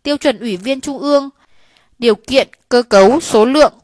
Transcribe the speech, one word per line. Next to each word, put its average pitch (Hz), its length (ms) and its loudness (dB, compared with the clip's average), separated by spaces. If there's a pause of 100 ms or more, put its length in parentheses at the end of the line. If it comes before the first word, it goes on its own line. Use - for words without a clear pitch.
tiêu 285 140 -4
chuẩn 254 220 -2
ủy 208 180 -8
viên 262 240 -6
Trung 277 180 -10
ương, 277 300 0 (720)
điều 233 160 2
kiện, 254 320 -2 (220)
cơ 247 140 0
cấu, 208 360 4
số 220 260 0
lượng, 269 280 2 (100)